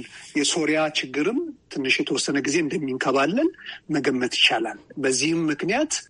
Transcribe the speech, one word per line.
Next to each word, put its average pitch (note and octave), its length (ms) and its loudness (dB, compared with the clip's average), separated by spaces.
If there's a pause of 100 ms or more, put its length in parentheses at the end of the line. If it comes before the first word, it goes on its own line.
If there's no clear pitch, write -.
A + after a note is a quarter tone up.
(360)
የሶሪያ D3+ 440 2 (120)
ችግርም D3+ 480 -2 (300)
ትንሽ C3 280 0
የተወሰነ C#3+ 440 0
ጊዜ C#3+ 180 0
እንደሚንከባለል C#3+ 920 0 (380)
መገመት C3 460 0
ይቻላል። - 440 0 (180)
በዚህም C#3+ 480 2
ምክንያት F3+ 480 0 (160)